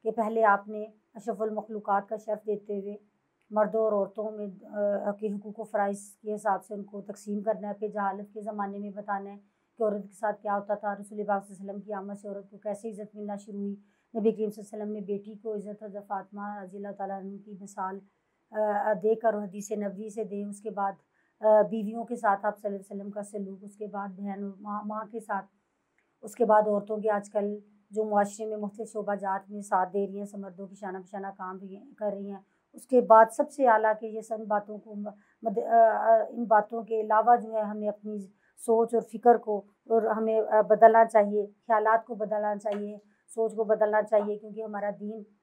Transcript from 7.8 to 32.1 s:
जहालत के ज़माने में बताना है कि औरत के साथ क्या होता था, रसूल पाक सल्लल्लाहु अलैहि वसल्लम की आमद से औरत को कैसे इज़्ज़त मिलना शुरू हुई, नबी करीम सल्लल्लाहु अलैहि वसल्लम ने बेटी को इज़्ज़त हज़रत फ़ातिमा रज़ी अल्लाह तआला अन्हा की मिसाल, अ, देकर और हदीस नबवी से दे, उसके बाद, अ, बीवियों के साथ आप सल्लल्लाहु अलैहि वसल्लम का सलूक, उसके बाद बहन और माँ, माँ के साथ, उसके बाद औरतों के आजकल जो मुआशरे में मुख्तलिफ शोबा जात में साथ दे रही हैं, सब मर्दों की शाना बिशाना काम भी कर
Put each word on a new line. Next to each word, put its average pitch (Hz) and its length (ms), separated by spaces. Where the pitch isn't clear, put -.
जहालत 202 420
के 214 80
ज़माने 202 380
में 202 140
बताना 202 360
है 202 80
कि 226 60
औरत 208 180
के 196 120
साथ 208 200
क्या 208 200
होता 202 220
था, 208 180
रसूल 196 80
पाक 202 80
सल्लल्लाहु 202 300
अलैहि 196 240
वसल्लम 196 160
की 196 120
आमद 196 260
से 208 100
औरत 202 240
को 202 60
कैसे 208 320
इज़्ज़त 208 260
मिलना 208 220
शुरू 202 220
हुई, 202 240
नबी 220 160
करीम 214 180
सल्लल्लाहु 214 420
अलैहि - 20
वसल्लम - 0
ने 208 80
बेटी 202 340
को 214 200
इज़्ज़त 208 280
हज़रत 202 200
फ़ातिमा 202 600
रज़ी 185 140
अल्लाह 202 140
तआला 196 260
अन्हा 196 200
की 202 240
मिसाल, 196 400
अ, 214 400
देकर 214 420
और 208 80
हदीस 202 280
नबवी 208 380
से 214 160
दे, 202 200
उसके 202 240
बाद, 196 240
अ, 214 40
बीवियों 214 600
के 240 100
साथ 202 220
आप 208 180
सल्लल्लाहु 208 140
अलैहि 196 100
वसल्लम 202 300
का 208 120
सलूक, 196 420
उसके 208 240
बाद 196 220
बहन 196 340
और 196 180
माँ, 208 240
माँ 214 220
के 226 120
साथ, 202 240
उसके 226 220
बाद 214 220
औरतों 208 340
के 214 80
आजकल 208 520
जो 214 100
मुआशरे 208 420
में 214 120
मुख्तलिफ 208 300
शोबा 202 280
जात 196 340
में 208 120
साथ 185 260
दे 196 180
रही 190 120
हैं, 202 80
सब 202 140
मर्दों 190 280
की 196 80
शाना 190 240
बिशाना 196 300
काम 190 300
भी 202 400
कर 208 140